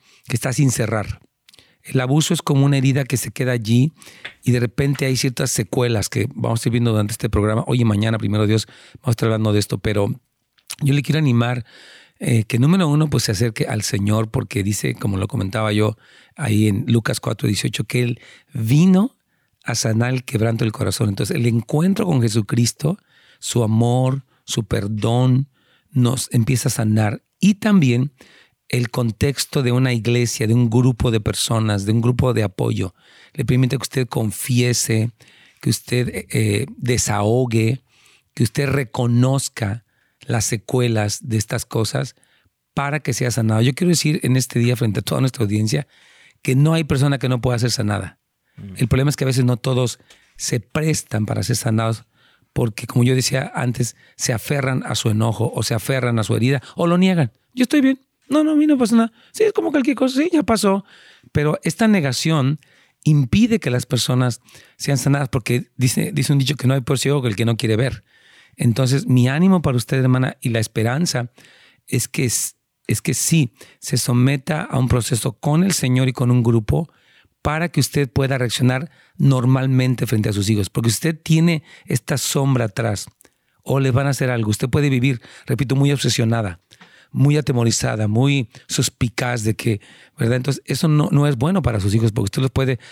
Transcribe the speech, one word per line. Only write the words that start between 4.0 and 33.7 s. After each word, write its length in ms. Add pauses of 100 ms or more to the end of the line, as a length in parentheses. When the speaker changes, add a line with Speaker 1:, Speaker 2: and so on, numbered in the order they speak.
Speaker 1:
y 80
de 80
repente 460
hay 100
ciertas 360
secuelas 580
que 260
vamos 300
a 20
ir 60
viendo 180
durante 220
este 160
programa, 380
hoy 140
y 40
mañana, 320
primero 300
Dios, 200 (280)
vamos 120
a 40
estar 160
hablando 260
de 60
esto, 180
pero 320 (720)
yo 120
le 100
quiero 160
animar, 440 (560)
eh, 260
que 140
número 280
uno, 220
pues 160
se 80
acerque 340
al 140
Señor, 500
porque 320
dice, 320
como 220
lo 100
comentaba 460
yo 240 (400)
ahí 320
en 180
Lucas 320
cuatro 280
dieciocho, 360
que 200
Él 180 (320)
vino 640 (480)
a 100
sanar 380
el 100
quebranto 400
del 80
corazón. 380
Entonces, 260
el 100
encuentro 600
con 160
Jesucristo, 760 (420)
su 240
amor, 600 (220)
su 180
perdón, 840 (420)
nos 420
empieza 360
a 20
sanar. 500 (180)
Y 160
también 580 (560)
el 220
contexto 720
de 120
una 200
iglesia, 540
de 60
un 160
grupo 420
de 80
personas, 640
de 60
un 100
grupo 320
de 100
apoyo, 520 (380)
le 100
permite 340